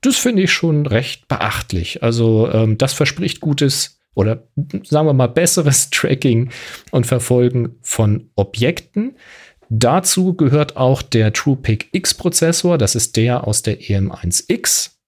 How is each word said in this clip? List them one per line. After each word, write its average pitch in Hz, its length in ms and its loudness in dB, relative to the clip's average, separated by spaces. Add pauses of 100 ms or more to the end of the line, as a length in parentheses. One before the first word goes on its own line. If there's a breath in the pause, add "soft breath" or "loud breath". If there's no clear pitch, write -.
das 269 160 2
finde 202 260 2
ich 180 80 0
schon 151 340 0
recht - 420 -2
beachtlich. - 760 -4
Also, 113 480 2
ähm, 110 260 2
das 131 160 0
verspricht - 480 -2
gutes 143 560 -2 (160)
oder, 113 340 -2 (360)
sagen 151 240 2
wir 147 60 4
mal, 127 140 4
besseres 151 600 0
<laughs> - 20 -6
Tracking 127 600 0 (400 loud breath)
und 123 160 0
Verfolgen 123 760 0
von - 540 0
Objekten. 165 800 -2 (540 loud breath)
Dazu 175 640 2
gehört 147 440 0
auch 131 240 2
der 110 320 0
TruePic - 580 -2
X-Prozessor. 170 880 0
Das 104 180 0
ist - 220 -2
der 120 300 0
aus 107 160 -2
der - 260 -6
E 101 40 2
M 98 200 0
eins - 340 -4
X. - 600 -2